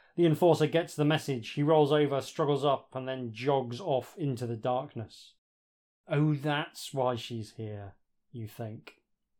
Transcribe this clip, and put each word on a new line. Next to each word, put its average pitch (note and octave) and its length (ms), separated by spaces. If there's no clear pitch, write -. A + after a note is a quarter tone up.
The E3+ 100
enforcer D#3 400
gets E3 300
the D3 80
message. C#3+ 460
He D3 120
rolls D3+ 300
over, C#3+ 280
struggles C#3+ 440
up, C#3 300
and C3 120
then C3 260
jogs B2 480
off C#3 380
into B2+ 280
the A2+ 100
darkness. B2 760
"Oh, D3+ 260
that's D3 580
why B2+ 220
she's A#2 380
here," G#2 420
you A2+ 160
think. A2+ 520